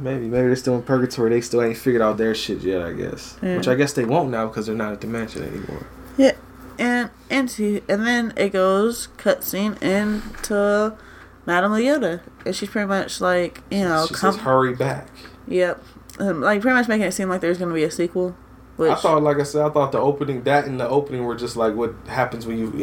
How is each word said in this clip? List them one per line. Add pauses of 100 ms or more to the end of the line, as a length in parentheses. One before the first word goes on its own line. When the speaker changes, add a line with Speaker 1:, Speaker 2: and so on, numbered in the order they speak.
Speaker 1:
maybe,
maybe
they're
still
in
purgatory.
They
still
ain't
figured
out
their
shit
yet,
I
guess.
Speaker 2:
Yeah.
Speaker 1:
Which
I
guess
they
won't
now
'cause
they're
not
at
the
mansion
anymore. (320)
Speaker 2:
Yeah, (460)
and (220)
into,
and
then
it
goes
cutscene
into (520)
Madame
Leota, (240)
and
she's
pretty
much
like,
you
know,
Speaker 1:
She
Speaker 2:
come
Speaker 1:
says,
"Hurry
back." (400)
Speaker 2:
Yep, (380)
um,
like,
pretty
much
making
it
seem
like
there's
gonna
be
a
sequel. (400)
Which
Speaker 1:
I
thought,
like
I
said,
I
thought
the
opening,
that
and
the
opening
were
just
like
what (160)
happens
when
you (100)